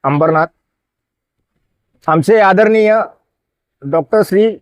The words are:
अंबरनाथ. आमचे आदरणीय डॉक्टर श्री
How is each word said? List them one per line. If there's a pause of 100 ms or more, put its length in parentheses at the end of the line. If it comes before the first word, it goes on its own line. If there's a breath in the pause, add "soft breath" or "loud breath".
अंबरनाथ. (1600)
आमचे
आदरणीय (880)
डॉक्टर
श्री (140)